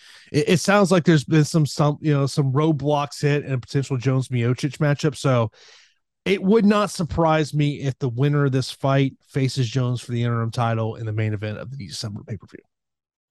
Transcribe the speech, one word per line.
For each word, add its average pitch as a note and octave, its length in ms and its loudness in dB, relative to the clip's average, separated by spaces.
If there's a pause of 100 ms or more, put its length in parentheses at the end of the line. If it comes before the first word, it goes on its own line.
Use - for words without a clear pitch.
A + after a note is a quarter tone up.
(320)
It, D3 160 0
it F3+ 120 4
sounds G3 320 4
like F3+ 120 4
there's D#3+ 200 4
been D#3 200 4
some, D#3 200 2
some, D3 380 0
you D3 100 0
know, C#3 140 2
some C3+ 260 -2
roadblocks C#3+ 720 0
hit C#3+ 240 0
in C#3 60 -6
a B2+ 60 -2
potential C3+ 380 -4
Jones C3 320 0
Miocic B2 500 -2
matchup. D3 380 0
So A#2+ 340 0 (760)
it F#3 160 0
would G3+ 240 4
not G#3 240 4
surprise D#3 640 0
me C#3+ 260 0
if C3+ 200 -4
the C3 100 -2
winner C#3+ 360 0
of C3 60 0
this C3 180 -2
fight C3+ 460 0 (120)
faces C3 380 -2
Jones B2 360 -2
for B2 100 -10
the A#2+ 120 -2
interim A#2 260 -2
title A2+ 460 -2
in A2+ 100 -10
the G#2+ 60 -6
main G#2+ 200 -2
event G#2+ 240 -6
of G#2+ 140 -12
the C#3 80 -14
December G2+ 460 -10
pay-per-view. - 360 -14 (680)